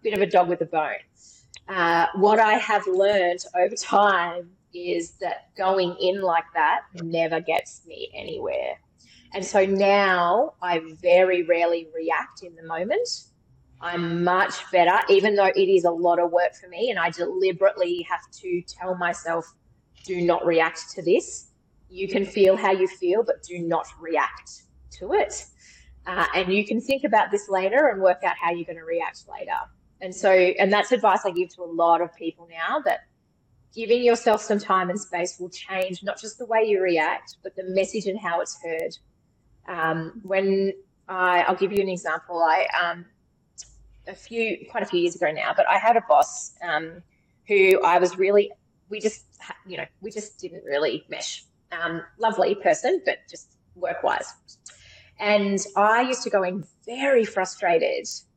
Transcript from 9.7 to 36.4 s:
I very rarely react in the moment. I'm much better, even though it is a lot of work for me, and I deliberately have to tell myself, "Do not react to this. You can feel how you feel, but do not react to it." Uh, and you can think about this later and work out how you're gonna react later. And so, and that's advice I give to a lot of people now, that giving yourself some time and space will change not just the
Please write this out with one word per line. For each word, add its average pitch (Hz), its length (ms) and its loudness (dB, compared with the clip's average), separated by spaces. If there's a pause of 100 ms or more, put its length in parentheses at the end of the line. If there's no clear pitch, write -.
I 175 180 -2 (180)
very 180 440 4
rarely 170 520 0
react 165 460 -4
in 175 140 -20
the 165 80 -20
moment. 196 440 -4 (720)
I'm 175 420 -4
much 180 320 2 (160)
better, 180 280 6 (100)
even 196 260 6
though 196 200 4
it 196 140 4
is 180 160 2
a 175 60 4
lot 170 280 2
of 175 120 0
work 175 280 2
for 185 100 -20
me, 196 200 -4
and 196 100 -4
I 165 120 -2
deliberately 185 960 0
have 175 200 -8 (120)
to 180 260 -6
tell 185 280 -8
myself, 170 500 -4 (600)
"Do 180 160 -6
not 170 240 2
react 165 500 0
to 180 80 -12
this. 196 440 0 (460)
You 190 140 -8
can 202 160 -2
feel 190 320 4
how 196 160 0
you 190 160 2
feel, 185 340 0
but - 220 -4
do 175 160 -14
not 165 260 -4 (140)
react 160 640 -6 (360)
to 196 140 -8
it." - 320 -2 (600)
Uh, 165 280 -2
and 180 200 0
you 208 120 2
can 220 140 -4
think 269 240 -2
about 214 280 2
this 202 180 -4
later 202 380 2
and 196 140 0
work 185 220 4
out 180 180 0
how 175 100 0
you're 175 140 -6
gonna 165 200 -14
react 165 440 -6
later. - 280 -8 (420)
And 185 160 -12
so, 196 160 2
and 185 400 4
that's 208 220 2
advice 208 320 2
I 190 60 0
give 175 240 -4
to 185 80 -12
a - 20 -8
lot 170 360 2
of 170 140 -6
people 165 340 -10
now, 170 360 -6
that - 160 -2 (760)
giving 226 280 0
yourself 233 380 4
some 208 160 -2
time 185 320 0
and 202 100 -4
space 175 400 -6
will 180 100 -10
change 185 520 -8
not 196 180 -8
just 214 180 -14
the 247 80 -14